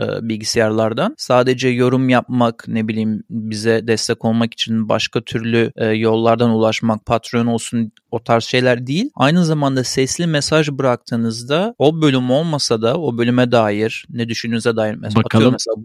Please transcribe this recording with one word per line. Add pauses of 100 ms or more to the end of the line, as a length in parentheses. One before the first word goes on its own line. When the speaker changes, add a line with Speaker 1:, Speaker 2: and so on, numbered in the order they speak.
Speaker 1:
e,
bilgisayarlardan.
Sadece
yorum
yapmak,
ne
bileyim,
bize
destek
olmak
için
başka
türlü,
e,
yollardan
ulaşmak,
Patreon
olsun, (180)
o
tarz
şeyler
değil.
Aynı
zamanda
sesli
mesaj
bıraktığınızda
o
bölüm
olmasa
da
o
bölüme
dair,
ne
düşündüğünüze
dair
mes-,
Speaker 2:
Bakalım
Speaker 1:
atıyorum
mesela